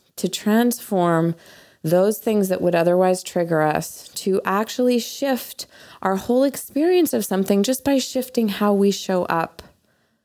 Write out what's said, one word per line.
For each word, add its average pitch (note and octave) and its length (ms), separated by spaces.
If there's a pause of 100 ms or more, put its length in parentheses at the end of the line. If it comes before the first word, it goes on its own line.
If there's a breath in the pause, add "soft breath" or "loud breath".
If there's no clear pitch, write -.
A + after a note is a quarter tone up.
(160)
to - 120
transform F3+ 1080 (460 loud breath)
those F#3 360
things G#3 300
that F#3 120
would F3 140
otherwise F3+ 480
trigger E3+ 400
us, D#3 460
to - 360
actually A3 540
shift - 720 (340 loud breath)
our F#3+ 140
whole A#3+ 260
experience D#4 680
of A3+ 120
something G3 380
just B3+ 220
by C#4 140
shifting B3 500
how G#3 240
we G3+ 180
show F#3+ 360
up - 360 (640)